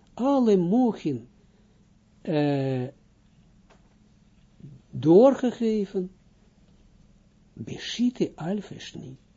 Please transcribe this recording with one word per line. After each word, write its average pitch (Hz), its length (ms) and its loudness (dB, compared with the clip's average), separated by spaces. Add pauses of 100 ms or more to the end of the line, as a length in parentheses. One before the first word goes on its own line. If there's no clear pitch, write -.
(140)
alle 247 440 2
mochin, 175 680 0 (960)
eh, 139 640 -2 (2000)
doorgegeven, 208 1160 2 (1400)
beshite - 840 -6
alfeshni, 165 840 -10 (200)